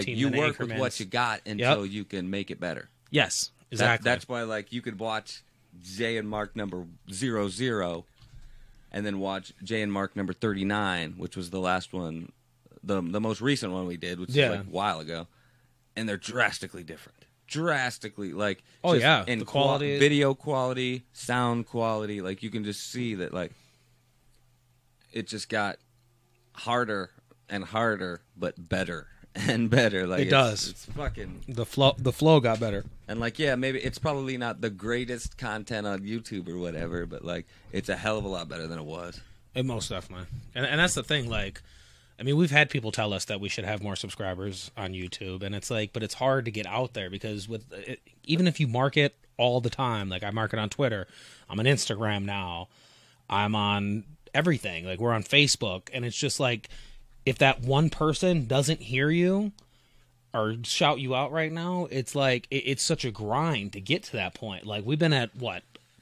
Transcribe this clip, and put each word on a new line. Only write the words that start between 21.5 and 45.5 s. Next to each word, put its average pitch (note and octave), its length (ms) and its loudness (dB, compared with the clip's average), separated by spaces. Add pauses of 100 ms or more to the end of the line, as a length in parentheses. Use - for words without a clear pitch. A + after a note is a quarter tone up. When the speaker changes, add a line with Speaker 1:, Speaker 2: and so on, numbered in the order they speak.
Speaker 2:
quality, G#2+ 540 -2
like, F#2+ 220 -6
you A2 60 -8
can G#2+ 140 -4
just G2+ 280 -6
see A#2+ 240 -4
that, F2 180 -4
like, F2 180 -4 (1600)
it A2+ 160 -6
just G#2+ 220 -10
got G#2 280 -2 (760)
harder A2 560 0 (400)
and G2 140 -4
harder, G2 580 0 (160)
but F2 320 -4
better F2 380 -2 (140)
<laughs> - 140 -20
and A2+ 340 2
better. G#2 380 6
Like, F2+ 120 2
Speaker 1:
It - 40 4
Speaker 2:
it's, - 80 2
Speaker 1:
does. A#2+ 380 4
Speaker 2:
it's - 160 -14
fucking A#2 640 -6
Speaker 1:
The A#2 180 -4
flow, - 320 6
the B2 160 2
flow D#3 260 10
got A2+ 200 8
better. G2+ 240 0 (240)
Speaker 2:
And, A2 120 -4
like, A#2 200 -2
yeah, C3+ 160 4
maybe C3 240 2
it's B2+ 200 -2
probably C3+ 380 -2
not A#2 240 -4
the A2+ 80 0
greatest A#2 680 -4
content G#2+ 500 -4
on G2 140 -2
YouTube G2+ 480 -6
or F2 80 -6
whatever, E2+ 480 -4
but, E2 180 -10
like, E2+ 240 -6 (240)
it's G2 180 -4
a F#2+ 60 0
hell G#2+ 220 0
of G2+ 80 -4
a - 20 -6
lot F2 220 -6
better E2 180 -8
than E2 120 -8
it D2+ 60 -10
was. F2 340 -10 (360)
Speaker 1:
It B2+ 100 -2
most A#2 240 -4
definitely. F2+ 380 -10 (260)
And, B2+ 120 -2
and C#3+ 140 0
that's F3 140 4
the C3+ 100 -2
thing, C3+ 260 -2
like, G2+ 320 -4 (580)
I G#2+ 40 -8
mean, C#3 120 2
we've D#3+ 160 4
had C#3+ 180 8
people A2 220 -4
tell G#2+ 220 0
us F#2 120 -4
that G#2 140 -4
we G2+ 80 -6
should - 160 -6
have G2+ 200 -4
more G2+ 120 -4
subscribers F#2+ 800 -6
on F#2+ 180 -6
YouTube, F#2 500 -8
and G2 120 -4